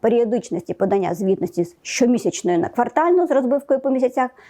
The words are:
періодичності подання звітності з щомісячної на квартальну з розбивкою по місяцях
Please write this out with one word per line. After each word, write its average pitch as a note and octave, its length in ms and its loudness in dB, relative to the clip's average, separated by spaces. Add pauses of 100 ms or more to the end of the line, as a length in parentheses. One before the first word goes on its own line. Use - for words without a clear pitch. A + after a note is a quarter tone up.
періодичності G#3+ 720 0
подання G3 400 0
звітності F3+ 520 -2
з - 160 -16
щомісячної B3 760 0
на E4+ 120 -2
квартальну E4 580 2
з - 40 0
розбивкою C4+ 480 0
по C4+ 100 -2
місяцях B3+ 400 0 (200)